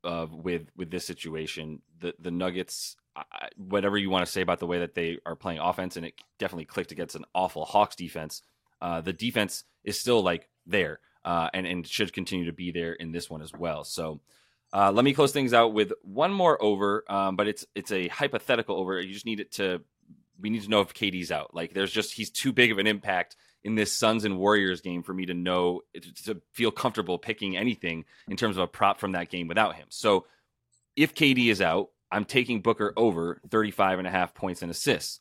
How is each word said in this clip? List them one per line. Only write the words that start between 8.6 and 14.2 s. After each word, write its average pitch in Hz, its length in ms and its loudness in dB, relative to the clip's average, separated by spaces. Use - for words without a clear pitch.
uh, 85 200 -4
the 90 120 -4
defense 110 500 -2
is 101 160 -6
still, 120 240 4
like, 87 260 0
there, 82 340 0
uh, 85 300 0
and, 92 140 -4
and 87 180 -4
should - 280 -4
continue 90 340 -4
to 85 40 -4
be 87 200 -8
there 85 220 -4
in 82 180 -10
this 85 180 -8
one 78 140 -14
as 78 100 -16
well. 80 300 -4
So, 80 380 -8